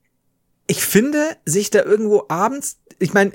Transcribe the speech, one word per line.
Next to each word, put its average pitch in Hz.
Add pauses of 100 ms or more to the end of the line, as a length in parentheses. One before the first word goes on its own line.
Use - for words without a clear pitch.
(680)
ich -
finde, 285 (260)
sich 196
da 208
irgendwo 208
abends, 220 (220)
ich -
mein, 202